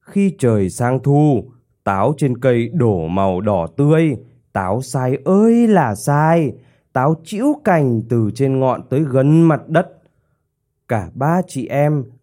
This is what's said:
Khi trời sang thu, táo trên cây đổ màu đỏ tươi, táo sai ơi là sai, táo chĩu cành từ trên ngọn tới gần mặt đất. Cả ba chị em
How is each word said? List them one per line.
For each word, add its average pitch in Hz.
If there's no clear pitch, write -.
Khi 196
trời 104
sang 120
thu, 143
táo 104
trên 123
cây 120
đổ 107
màu 92
đỏ 98
tươi, 151
táo 101
sai 131
ơi 226
là 147
sai, 151
táo 139
chĩu 254
cành 139
từ 117
trên 135
ngọn 131
tới 131
gần 143
mặt 156
đất. 170
Cả 101
ba 156
chị 127
em 143